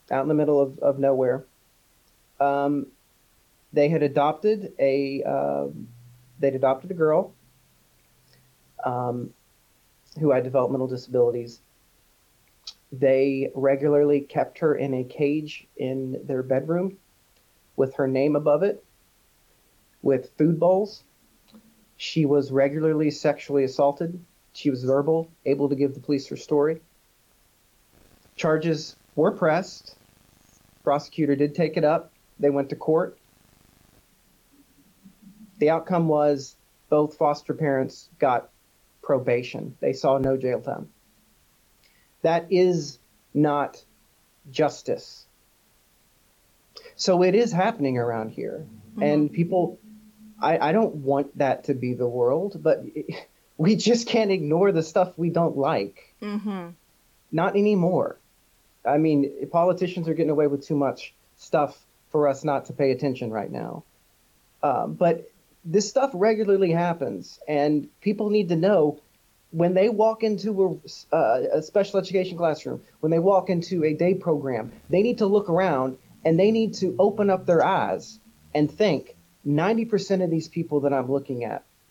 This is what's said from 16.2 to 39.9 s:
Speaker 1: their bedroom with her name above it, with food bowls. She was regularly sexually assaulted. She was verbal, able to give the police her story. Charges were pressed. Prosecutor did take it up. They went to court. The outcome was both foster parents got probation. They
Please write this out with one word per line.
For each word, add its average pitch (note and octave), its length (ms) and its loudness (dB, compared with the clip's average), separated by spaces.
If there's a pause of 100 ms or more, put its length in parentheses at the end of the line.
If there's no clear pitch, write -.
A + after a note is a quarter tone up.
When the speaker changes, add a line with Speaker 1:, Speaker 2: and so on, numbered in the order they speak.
Speaker 1:
their C3 160 -2
bedroom D#3 540 -2 (800)
with C3+ 200 0
her C3+ 120 0
name C#3 280 2
above D3 260 2
it, G3+ 220 -2 (1200)
with C3+ 340 0
food D#3+ 220 2
bowls. F#3 440 0 (920)
She - 280 -2
was C#3 260 2
regularly D3+ 580 2
sexually C#3+ 540 -2
assaulted. C#3+ 560 -2 (320)
She - 180 -4
was B2+ 140 -2
verbal, C#3+ 460 0 (160)
able C#3 240 0
to C#3 60 -2
give C#3 200 0
the C3 60 -16
police C#3 260 -4
her C#3+ 100 -12
story. D#3 440 -2 (1500)
Charges D#3 600 -2 (200)
were E3 160 4
pressed. F3 640 -2 (880)
Prosecutor C#3+ 520 0
did D3 200 0
take D#3+ 220 -2
it E3 60 -2
up. D#3+ 280 0 (280)
They C#3+ 120 4
went C#3 180 -2
to D3 60 -8
court. - 420 -2 (2500)
The D3 100 4
outcome E3 380 0
was D3 480 0 (340)
both D3+ 280 2
foster D3 360 -2
parents C3+ 560 -4 (100)
got B2+ 300 0 (520)
probation. B2 800 -2
They C#3 140 0